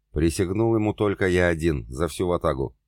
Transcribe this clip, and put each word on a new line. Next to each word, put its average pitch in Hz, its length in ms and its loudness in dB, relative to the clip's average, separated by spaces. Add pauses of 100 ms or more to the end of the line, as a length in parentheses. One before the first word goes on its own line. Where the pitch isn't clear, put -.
(120)
«Присягнул 95 640 0
ему 107 180 0
только 101 340 0
я 90 200 4
один, 78 420 0
за 69 180 -4
всю 90 200 -4
ватагу, 78 480 -2 (120)